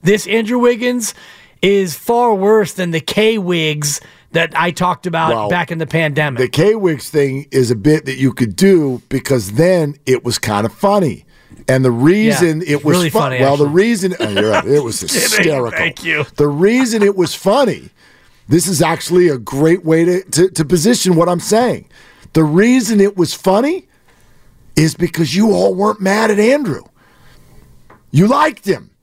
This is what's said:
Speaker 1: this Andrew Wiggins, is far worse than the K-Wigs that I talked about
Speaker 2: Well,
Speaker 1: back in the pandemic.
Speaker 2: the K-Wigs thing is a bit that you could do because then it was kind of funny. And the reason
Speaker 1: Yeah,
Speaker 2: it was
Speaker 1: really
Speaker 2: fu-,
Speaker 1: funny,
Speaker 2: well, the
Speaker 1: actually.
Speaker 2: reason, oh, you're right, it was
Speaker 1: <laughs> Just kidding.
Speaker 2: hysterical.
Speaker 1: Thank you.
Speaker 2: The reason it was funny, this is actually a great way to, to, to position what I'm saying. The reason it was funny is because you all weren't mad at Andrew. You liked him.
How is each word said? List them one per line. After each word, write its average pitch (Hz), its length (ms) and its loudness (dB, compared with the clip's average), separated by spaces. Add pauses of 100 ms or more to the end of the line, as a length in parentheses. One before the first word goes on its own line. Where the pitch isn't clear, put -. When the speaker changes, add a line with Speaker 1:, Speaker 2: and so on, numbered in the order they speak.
Speaker 1:
this 202 240 0
Andrew 226 320 -2
Wiggins, 240 560 -2 (480)
is 190 340 0
far 240 380 0
worse 202 400 2
than 180 160 -6
the 165 120 -2
K-Wigs 170 1000 -2 (300)
that 165 260 -2
I 170 140 0
talked 180 340 -4
about 165 240 -2
Speaker 2:
Well, 214 200 -2
Speaker 1:
back 175 220 -4
in 170 60 -8
the 160 80 -6
pandemic. 147 560 -2
Speaker 2:
the 123 80 0
K-Wigs 185 600 0
thing 139 400 -2
is 131 180 2
a 120 60 0
bit 143 300 0
that 131 120 -6
you 127 160 0
could 110 220 -2
do 160 540 2
because 127 420 -2
then 160 440 0 (120)
it 127 180 0
was 117 140 -4
kind 104 260 -2
of 110 80 -4
funny. 196 500 -2 (460)
And 131 140 2
the 127 80 4
reason 165 680 2
Speaker 1:
Yeah, 151 140 -2
Speaker 2:
it 143 100 -4
was 156 100 2
Speaker 1:
really 175 140 0
Speaker 2:
fu-, 170 100 0
Speaker 1:
funny, 131 220 -2
Speaker 2:
well, 139 160 2
the 147 80 4
Speaker 1:
actually. 160 180 2
Speaker 2:
reason, 190 380 0
oh, 330 80 -4
you're 110 220 0
right, 107 140 0
it 143 180 0
was 113 160 -6
Speaker 1:
<laughs> - 20 -10
Just - 120 -8
kidding. 208 380 0
Speaker 2:
hysterical. 127 260 -4
Speaker 1:
Thank 165 260 -6
you. 151 220 -4 (120)
Speaker 2:
The 147 100 2
reason 214 560 0
it 196 140 2
was 175 180 -2
funny, 196 540 -2 (580)
this 170 200 2
is 165 140 -2
actually 170 460 2
a 139 100 0
great 156 460 0
way 160 220 2
to, 180 260 -2
to, 180 180 2
to 160 140 -4
position 180 520 0
what 170 120 2
I'm 175 140 -2
saying. 214 480 -2 (440)
The 160 120 4
reason 214 560 2
it 196 160 2
was 175 160 0
funny 254 540 0 (880)
is 156 180 2
because 160 400 -4
you 214 160 2
all 190 240 2
weren't 202 240 -2
mad 208 320 0
at 202 80 0
Andrew. 226 440 0 (1300)
You 170 160 4
liked 285 380 0
him. 147 260 -4 (120)